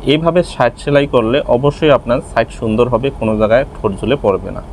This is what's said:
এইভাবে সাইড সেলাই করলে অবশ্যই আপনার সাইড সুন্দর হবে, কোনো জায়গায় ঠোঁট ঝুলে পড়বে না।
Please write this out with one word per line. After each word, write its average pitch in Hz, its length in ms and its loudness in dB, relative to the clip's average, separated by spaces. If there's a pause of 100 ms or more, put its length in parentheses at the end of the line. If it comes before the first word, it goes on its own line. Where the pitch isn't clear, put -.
(120)
এইভাবে 165 280 2 (120)
সাইড 123 300 0
সেলাই 143 320 2
করলে 117 240 2 (180)
অবশ্যই 143 420 2
আপনার 120 200 -2 (120)
সাইড 117 180 -2 (100)
সুন্দর 113 340 2
হবে, 123 160 0 (100)
কোনো 110 220 -2
জায়গায় 113 240 2 (100)
ঠোঁট 110 240 -2
ঝুলে 123 260 0
পড়বে 92 320 0
না। - 60 -12 (100)